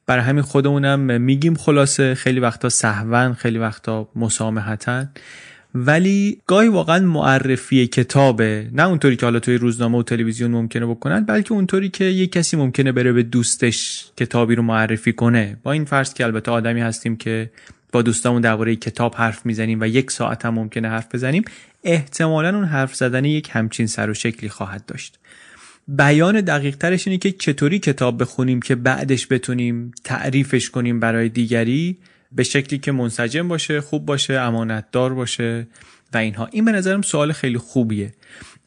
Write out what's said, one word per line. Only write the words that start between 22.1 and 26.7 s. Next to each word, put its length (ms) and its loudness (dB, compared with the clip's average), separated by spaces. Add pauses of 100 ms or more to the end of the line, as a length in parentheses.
اون 80 0
حرف 300 0
زدن 300 0
یک 280 0
همچین 340 -2
سر 240 -4
و 40 -4
شکلی 340 -6
خواهد 380 -10
داشت. 320 -16 (720)
بیان 520 2
دقیق 360 -2